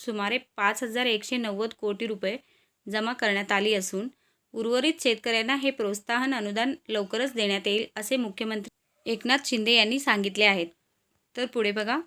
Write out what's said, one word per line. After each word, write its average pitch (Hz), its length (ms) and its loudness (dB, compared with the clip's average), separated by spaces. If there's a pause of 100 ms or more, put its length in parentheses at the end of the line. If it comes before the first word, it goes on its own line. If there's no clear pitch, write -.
सुमारे 214 380 -2 (180)
पाच 214 260 0
हजार 247 240 -2
एकशे 226 300 -2
नव्वद 220 420 -4
कोटी 208 280 -2
रुपये 202 300 -4 (500)
जमा 214 260 -2
करण्यात 202 400 0
आली 208 220 4
असून 196 340 -2 (440)
उर्वरित 247 500 0
शेतकऱ्यांना 226 520 2
हे 277 160 0
प्रोत्साहन 240 640 -2
अनुदान 220 400 -2 (140)
लवकरच 220 440 -2
देण्यात 202 340 0
येईल, 214 200 0 (100)
असे 214 200 -2
मुख्यमंत्री 220 960 -6
एकनाथ 240 320 2
शिंदे 226 280 2
यांनी 233 260 6
सांगितले 202 460 2
आहेत. 196 220 4 (680)
तर 247 100 -2
पुढे 220 260 0
बघा 220 340 -2